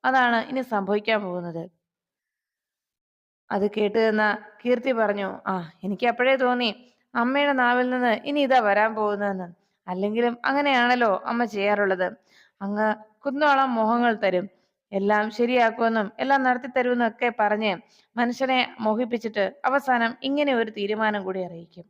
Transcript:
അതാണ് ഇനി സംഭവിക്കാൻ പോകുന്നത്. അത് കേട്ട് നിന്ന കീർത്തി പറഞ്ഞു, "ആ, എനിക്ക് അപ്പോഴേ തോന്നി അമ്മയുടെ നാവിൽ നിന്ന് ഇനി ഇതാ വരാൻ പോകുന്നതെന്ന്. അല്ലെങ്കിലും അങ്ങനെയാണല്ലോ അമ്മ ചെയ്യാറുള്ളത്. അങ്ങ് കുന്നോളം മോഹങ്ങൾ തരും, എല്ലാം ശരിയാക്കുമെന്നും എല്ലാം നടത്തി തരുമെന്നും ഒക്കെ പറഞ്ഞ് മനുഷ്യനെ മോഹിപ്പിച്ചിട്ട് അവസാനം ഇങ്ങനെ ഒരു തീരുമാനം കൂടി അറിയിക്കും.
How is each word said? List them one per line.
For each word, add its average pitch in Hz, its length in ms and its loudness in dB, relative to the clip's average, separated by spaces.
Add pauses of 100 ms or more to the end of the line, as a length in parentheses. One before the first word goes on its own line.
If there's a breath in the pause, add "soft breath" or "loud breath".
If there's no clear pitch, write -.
അതാണ് 247 400 2
ഇനി 262 160 -4
സംഭവിക്കാൻ 208 600 0
പോകുന്നത്. 175 420 -8 (1900)
അത് 202 220 0
കേട്ട് 208 280 0
നിന്ന 214 380 2 (280)
കീർത്തി 247 260 0
പറഞ്ഞു, 202 380 0 (180)
"ആ, 180 240 -4 (120)
എനിക്ക് 190 240 -4
അപ്പോഴേ 247 280 2
തോന്നി 247 340 2 (460 soft breath)
അമ്മയുടെ 269 380 2
നാവിൽ 254 360 2
നിന്ന് 247 240 0 (120)
ഇനി 285 140 -2
ഇതാ 262 200 4
വരാൻ 214 360 2
പോകുന്നതെന്ന്. 202 520 -2 (400)
അല്ലെങ്കിലും 214 580 -2
അങ്ങനെയാണല്ലോ 247 680 2 (140)
അമ്മ 233 200 -2
ചെയ്യാറുള്ളത്. 202 600 0 (540 soft breath)
അങ്ങ് 208 260 -2 (380)
കുന്നോളം 269 500 2
മോഹങ്ങൾ 233 380 2
തരും, 190 320 0 (460)
എല്ലാം 208 400 0
ശരിയാക്കുമെന്നും 226 880 0
എല്ലാം 269 240 2
നടത്തി 247 340 0
തരുമെന്നും 247 300 0
ഒക്കെ 233 320 -2
പറഞ്ഞ് 214 320 0 (440 soft breath)
മനുഷ്യനെ 247 640 0
മോഹിപ്പിച്ചിട്ട് 220 680 -2 (200)
അവസാനം 254 580 0
ഇങ്ങനെ 277 300 0
ഒരു 226 180 0
തീരുമാനം 214 520 -2
കൂടി 185 180 -6
അറിയിക്കും. 170 480 -14